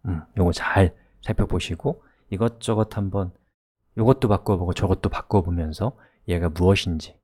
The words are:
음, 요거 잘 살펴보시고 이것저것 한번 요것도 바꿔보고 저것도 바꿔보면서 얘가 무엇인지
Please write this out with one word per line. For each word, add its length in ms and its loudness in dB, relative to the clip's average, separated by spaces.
음, 160 -4
요거 160 4
잘 420 2
살펴보시고 800 -4
이것저것 680 -2
한번 380 -4
요것도 320 2
바꿔보고 440 0
저것도 360 0
바꿔보면서 880 -2
얘가 200 0
무엇인지 760 0